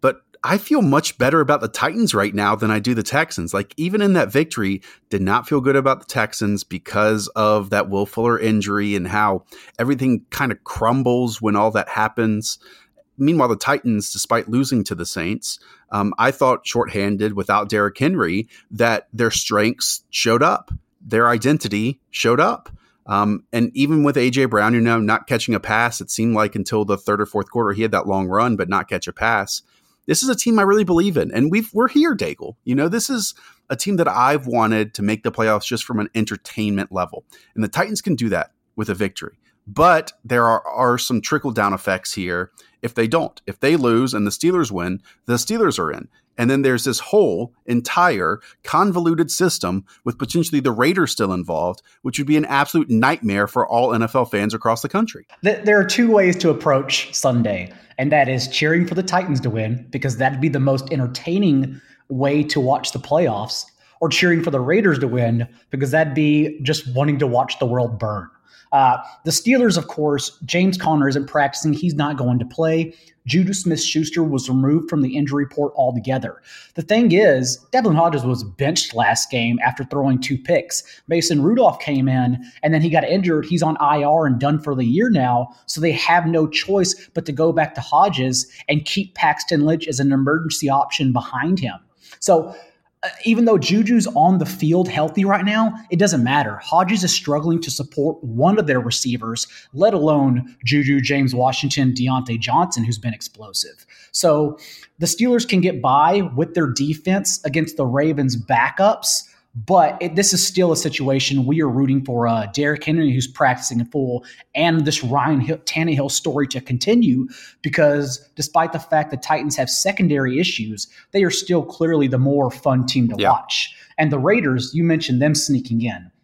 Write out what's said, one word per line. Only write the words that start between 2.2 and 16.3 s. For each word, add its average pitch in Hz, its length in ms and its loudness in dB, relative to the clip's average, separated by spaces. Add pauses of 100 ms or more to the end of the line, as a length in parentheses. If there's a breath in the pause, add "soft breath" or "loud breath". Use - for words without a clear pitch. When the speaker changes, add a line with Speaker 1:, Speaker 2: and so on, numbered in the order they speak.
Speaker 1:
now 104 200 2
than 107 160 -2
I 107 80 0
do 113 140 -2
the 113 100 -2
Texans. 101 520 -4
Like, 98 240 -4
even 185 240 -2
in 196 100 4
that 135 180 2
victory, 110 520 -2 (260 loud breath)
did 98 140 -2
not 104 260 0
feel 143 140 0
good 135 140 2
about 135 240 0
the - 40 -20
Texans 107 580 -2
because 107 680 -2
of 107 420 0
that 101 180 0
Will 98 160 -2
Fuller 117 340 -2
injury 104 560 0
and 90 140 -4
how 104 380 0 (320 loud breath)
everything 127 500 0
kind 131 240 -2
of - 100 -8
crumbles 123 760 0
when 104 160 0
all 107 140 2
that 107 180 -2
happens. 110 680 -2 (580 soft breath)
Meanwhile, 139 320 2
the 113 80 2
Titans, 117 560 -2
despite 117 380 -2
losing 127 340 0
to - 100 -6
the 85 120 -8
Saints, - 520 -6 (320 soft breath)
um, 104 280 -2
I 127 140 2